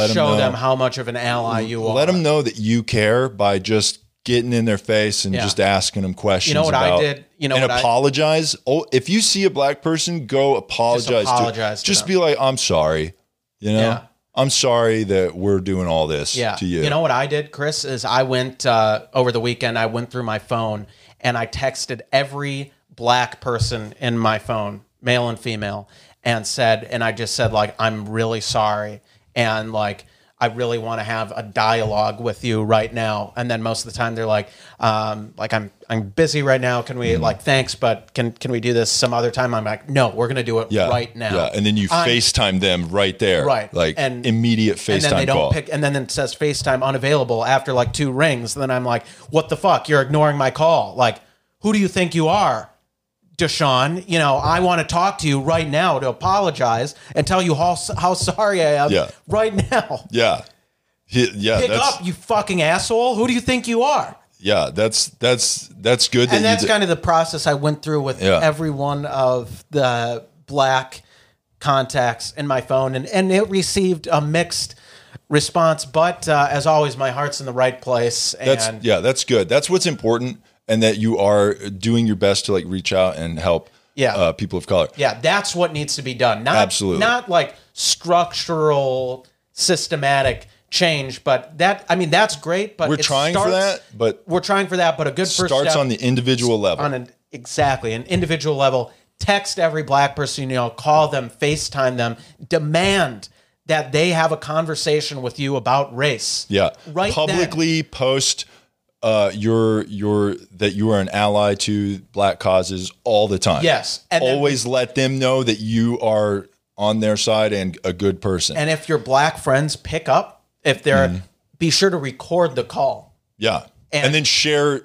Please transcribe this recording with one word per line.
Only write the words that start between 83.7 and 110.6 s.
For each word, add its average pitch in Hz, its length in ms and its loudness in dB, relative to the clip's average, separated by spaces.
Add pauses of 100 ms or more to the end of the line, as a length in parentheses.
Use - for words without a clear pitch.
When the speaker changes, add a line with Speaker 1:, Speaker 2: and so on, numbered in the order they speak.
Speaker 2:
Yeah. 127 200 2
Speaker 1:
uh, 87 180 2
people 95 240 -6
of 85 100 -8
color. 87 300 2
Speaker 2:
Yeah, 127 240 -2
that's 185 340 0
what 175 160 0
needs 147 240 -6
to 147 60 -8
be 127 140 -8
done. 113 280 0
Not, 139 120 0
Speaker 1:
Absolutely. 101 440 0
Speaker 2:
not, 240 300 0
like, 165 260 0 (180)
structural, 151 1500 0 (280)
systematic 139 920 0 (220)
change, 143 540 -2
but 139 360 0
that, 196 300 0
I 175 60 2
mean, 180 140 0
that's 214 260 2
great. 190 420 -6
But 160 120 0
Speaker 1:
We're 156 60 2
Speaker 2:
it 147 80 -2
Speaker 1:
trying 147 300 0
for 196 160 2
Speaker 2:
starts, 185 60 0
Speaker 1:
that, 190 280 -2 (140)
but 113 300 -2
Speaker 2:
we're 180 120 0
trying 196 280 0
for 180 100 -4
that. 165 200 2
But 151 100 -2
a 139 40 -2
good 180 160 -2
first - 80 -4
Speaker 1:
starts 147 360 2
Speaker 2:
step 160 80 2
Speaker 1:
on 135 80 2
the 123 140 0
individual 123 580 2
level. 98 240 0
Speaker 2:
on 143 100 -2
an, 123 160 -10 (220)
exactly, 131 640 -2
an 117 100 -8
individual 156 520 -2
level. 131 360 2 (280)
Text 202 400 -2
every 156 240 0
Black 139 320 2
person 139 340 -6
you 131 60 -2
know, 123 160 0
call 151 380 2
them, 131 200 -4
FaceTime 139 680 -2
them, 117 200 -2 (320)
demand 160 800 0 (380)
that 151 240 -2
they 156 180 2
have 160 220 2
a 156 60 0
conversation 151 840 -2
with 123 180 -8
you 139 160 -2
about 131 400 0
race. 131 540 -2
Speaker 1:
Yeah. 98 220 2 (160)
Speaker 2:
Right 180 260 -2
then. 156 140 0
Speaker 1:
Publicly 160 560 0
post, - 600 -2 (580)
uh, 107 300 4
your, 110 520 2
your, 101 500 0 (200)
that 98 180 0